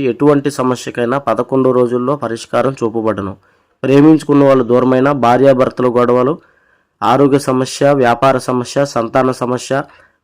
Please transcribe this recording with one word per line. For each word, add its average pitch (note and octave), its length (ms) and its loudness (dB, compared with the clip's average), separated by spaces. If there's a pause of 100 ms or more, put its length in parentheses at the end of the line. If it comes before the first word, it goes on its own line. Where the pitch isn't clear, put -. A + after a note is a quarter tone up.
ఎటువంటి C#3+ 440 0
సమస్యకైనా B2 680 -4
పదకొండు B2+ 520 -2
రోజుల్లో B2 460 0
పరిష్కారం A#2+ 580 -4
చూపబడను. G#2+ 600 -4 (500)
ప్రేమించుకున్న C#3+ 600 4
వాళ్ళు C3+ 200 4
దూరమైన, B2+ 480 2
భార్యాభర్తల B2+ 760 2
గొడవలు, B2 480 0 (680)
ఆరోగ్య C3+ 380 2
సమస్య, C3 520 -2
వ్యాపార B2+ 460 2
సమస్య, B2+ 480 -4
సంతాన B2+ 460 -2
సమస్య, B2+ 520 -6 (400)